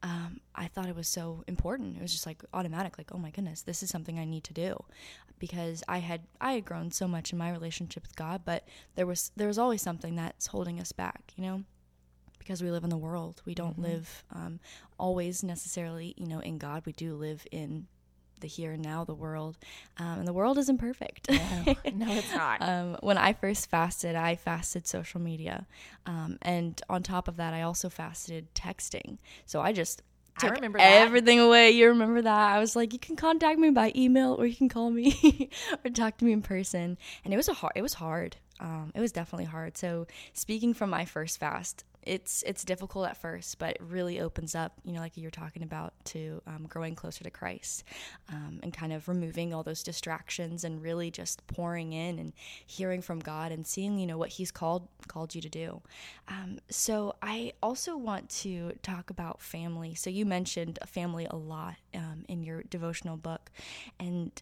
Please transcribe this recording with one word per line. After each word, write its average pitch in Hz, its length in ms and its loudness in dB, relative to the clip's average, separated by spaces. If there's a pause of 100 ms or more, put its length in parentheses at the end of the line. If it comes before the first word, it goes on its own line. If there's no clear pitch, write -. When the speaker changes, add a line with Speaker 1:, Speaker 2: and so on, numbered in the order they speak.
Speaker 1:
um, 170 380 -6 (160)
I - 120 -8
thought 185 200 -6
it 175 80 -6
was 165 120 -6
so 165 400 -4
important. 185 500 -4
It 175 40 -10
was 175 120 -4
just, - 120 -6
like, 160 180 -12 (100)
automatic, 175 440 -4
like, - 160 -16
"Oh 180 60 -8
my 160 100 -6
goodness, 165 320 -6
this 175 220 -8
is 175 60 -6
something 165 280 -6
I 165 80 -4
need 160 200 -6
to - 80 -14
do." 165 300 -4 (540)
Because 170 500 -8
I 180 120 -2
had, 170 220 -6 (200)
I 262 120 -2
had 220 120 -4
grown 170 260 -6
so 190 180 -2
much 170 240 -4
in 175 40 -4
my 170 140 -2
relationship 165 520 -8
with - 120 -16
God, 170 300 -6
but 170 200 -2 (300)
there 185 100 2
was, 180 300 -4
there 208 120 0
was 208 120 0
always 233 240 4
something 170 320 -6
that's - 320 -6
holding 175 320 -4
us 175 140 -10
back, - 420 -8
you 185 80 -8
know? 190 200 -6 (760)
Because 175 240 -8
we 175 80 -2
live 170 140 -2
in 170 40 -2
the 165 80 -2
world. 165 480 -8
We 170 80 -8
don't 170 200 -4
Speaker 2:
Mm-hmm. 175 100 -6
Speaker 1:
live, - 400 -6 (100)
um, 170 260 -10 (380)
always 180 460 -2
necessarily, 170 720 -8
you - 80 -8
know, 160 140 -6
in 160 180 -8
God. 147 280 -8
We 156 80 -8
do 160 220 -8
live 151 360 -8
in 156 340 -8 (540)
the 160 80 -12
here 160 240 -8
and 156 120 -6
now, 156 200 -4
the 160 120 -8
world. 156 420 -8 (400)
Um, 170 220 -6
and 175 80 -2
the 175 60 -2
world 220 260 4
isn't 269 180 4
perfect. - 520 -6
Speaker 2:
No. 190 460 4 (180)
No, 220 200 -2
it's 208 200 -2
not. 147 280 2
Speaker 1:
<laughs> 170 60 0
Um, 175 340 -2
when 196 160 4
I 196 160 4
first - 360 -2
fasted, 170 460 2
I 165 200 2
fasted 170 520 -4
social 175 340 -6
media. 165 440 -6 (420)
Um, 165 360 -6
and 170 360 -2 (100)
on 185 140 0
top 180 240 -2
of 170 100 -8
that, 165 160 -4
I 165 100 -4
also 170 260 -2
fasted 160 680 -10
texting. - 600 -6 (300)
So - 140 -4
I - 120 2
just 175 300 -2 (340)
Speaker 2:
I - 40 -4
Speaker 1:
took 226 160 4
Speaker 2:
remember 226 200 -4
that. 196 240 12
Speaker 1:
everything 233 380 10
away. 233 320 12
You 233 160 12
remember 233 340 8
that? 214 340 6
I 208 40 8
was 220 160 2
like, 233 180 2
"You 247 60 -6
can - 160 -8
contact 320 420 4
me 320 140 10
by 226 240 8
email 254 400 8
or - 100 4
you 240 100 2
can 262 140 6
call 233 220 0
me 269 580 8 (180)
<laughs> - 160 -4
or 254 60 -2
talk 233 300 2
to 233 60 2
me 233 60 8
in 214 120 2
person." 180 520 -2 (300)
And 190 80 0
it 196 40 4
was 302 120 2
a 370 60 2
har-, - 200 -4
it - 60 -2
was 233 140 -2
hard. 165 420 -4 (220)
Um, 160 340 -8
it 208 60 -6
was 226 120 0
definitely 170 340 -6
hard. 160 320 -10
So 170 280 -4 (280)
speaking 220 420 0
from 202 160 -2
my 170 140 -2
first 160 340 -6
fast, - 440 -6 (180)
it's, - 460 -4
it's 190 160 -6
difficult 185 440 -4
at 175 100 -8
first, 170 420 -10
but 165 120 -4
it - 100 -8
really 175 380 -4
opens 165 360 -6
up, 165 160 -4 (140)
you 175 80 -8
know, 165 80 -6
like 165 160 -10
you 160 80 -12
were 160 40 -10
talking 165 320 -12
about, 156 320 -8 (120)
to, 156 420 -10
um, 156 200 -12
growing 165 280 -8
closer 165 280 -12
to 175 60 -12
Christ, - 540 -10 (460)
um, 151 340 -10
and 170 100 -8
kind 160 200 -6
of 156 160 -8
removing 170 440 -2
all 160 80 -6
those 160 220 -6
distractions 165 800 -8
and 160 180 -6
really 170 300 -4
just - 360 -8
pouring 170 460 -4
in 165 240 -4
and 160 140 -8 (340)
hearing 185 380 -4
from 170 160 -6
God 156 320 -8
and 160 160 -8
seeing, 196 320 -2
you 185 80 -2
know, 165 100 -4
what 170 120 -2
he's 185 220 -8
called, 175 360 -2 (220)
called 160 260 -10
you 165 60 -8
to 156 80 -12
do. 160 320 -8 (480)
Um, 190 280 -10 (120)
so 214 520 0
I 226 300 -6 (100)
also 262 360 -2
want 220 320 -6 (120)
to 175 300 -6 (100)
talk 180 300 -8
about 170 300 -8
family. 165 520 -8
So - 160 -6
you 196 160 0
mentioned 180 600 -2
family 170 420 -4
a - 60 -6
lot, 160 400 -10 (180)
um, 160 360 -10
in 175 120 -6
your 160 220 -8
devotional 165 540 -6
book 165 340 -10 (480)
and 175 320 -4 (100)